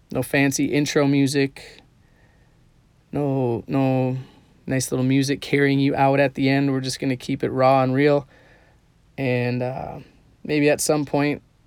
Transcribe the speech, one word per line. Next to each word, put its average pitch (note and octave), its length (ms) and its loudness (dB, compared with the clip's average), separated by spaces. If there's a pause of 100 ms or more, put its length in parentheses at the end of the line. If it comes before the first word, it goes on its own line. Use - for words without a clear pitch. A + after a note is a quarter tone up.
(120)
no C3 100 -4
fancy C#3 440 0
intro D3 420 0
music. C#3 760 -2 (1300)
No, C3+ 560 -2
no C3 500 0 (500)
nice C3 240 -4
little C3 140 0
music C3+ 360 0
carrying C#3 380 2
you C#3 160 2
out C#3 240 4
at C3+ 160 2
the C3+ 140 0
end. C#3 220 2
We're C3 100 -2
just C3 180 -6
gonna C3 160 -2
keep C3+ 280 -6
it B2 60 -2
raw C3 320 4
and B2+ 120 0
real. C#3+ 340 2 (880)
And, B2 460 -2
uh, C3 360 -8 (440)
maybe D3 260 2
at D3+ 120 2
some D3+ 240 0
point C#3+ 360 -2 (260)